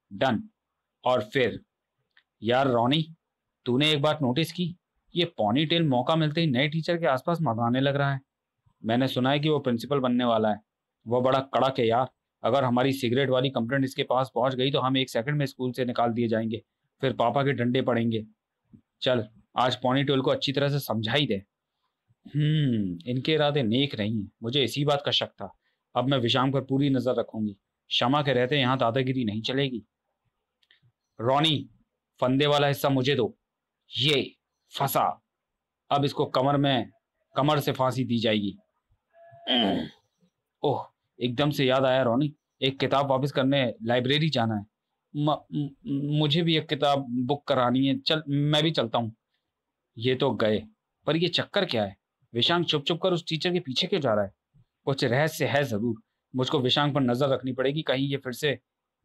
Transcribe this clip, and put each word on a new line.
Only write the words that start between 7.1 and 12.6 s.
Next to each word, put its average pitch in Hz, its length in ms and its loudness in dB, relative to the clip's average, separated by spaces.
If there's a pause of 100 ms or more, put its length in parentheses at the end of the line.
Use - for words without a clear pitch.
मंडराने 120 400 0
लग 139 160 0
रहा 139 180 0
है। 135 60 -6 (640)
मैंने 123 240 2
सुना 131 220 0
है 147 100 2
कि 156 80 0
वो 151 100 2
प्रिंसिपल 127 400 -2
बनने 123 260 0
वाला 110 260 2
है। 101 100 -2 (460)
वो 123 140 0
बड़ा 131 200 2
कड़क 131 380 0
है 120 80 2
यार। 120 240 0 (320)
अगर 127 220 2